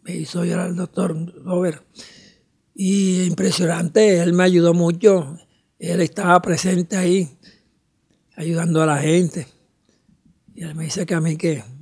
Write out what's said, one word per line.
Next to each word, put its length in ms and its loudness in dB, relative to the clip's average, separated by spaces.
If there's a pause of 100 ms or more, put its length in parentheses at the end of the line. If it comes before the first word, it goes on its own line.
Me 140 -12
hizo 260 -6
llorar 280 -4
el 60 -6
doctor 380 -4 (300)
Robert. 400 -4 (880)
Y 500 0
impresionante, 960 2
él 120 0
me 120 4
ayudó 280 4
mucho, 640 2 (420)
él 220 -4
estaba 400 2
presente 560 -2
ahí, 400 0 (1000)
ayudando 440 -2
a 60 4
la 120 0
gente. 500 0 (1040)
Y 80 -16
él 120 -14
me 100 -8
dice 200 -6
que 100 -4
a 60 0
mí 160 -2
que 260 -4 (200)